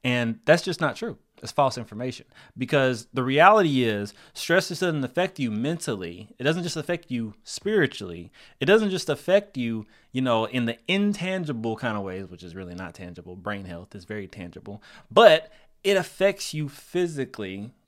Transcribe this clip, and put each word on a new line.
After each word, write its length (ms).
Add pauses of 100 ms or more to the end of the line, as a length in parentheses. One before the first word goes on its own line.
And 420
that's 180
just 180
not 140
true. 240 (220)
It's 100
false 260
information, 480 (320)
because 560
the 80
reality 640
is 300 (200)
stress 360
just 100
doesn't 240
affect 360
you 120
mentally. 760 (100)
It 60
doesn't 180
just 140
affect 340
you 220 (100)
spiritually. 880 (300)
It 40
doesn't 260
just 180
affect 480
you, 280 (280)
you 80
know, 240
in 180
the 140 (100)
intangible 880
kind 220
of 60
ways, 240
which 160
is 120
really 200
not 180
tangible. 420
Brain 300
health 280
is 120
very 240
tangible, 520 (300)
but 400 (320)
it 140
affects 560
you 160
physically 1000 (160)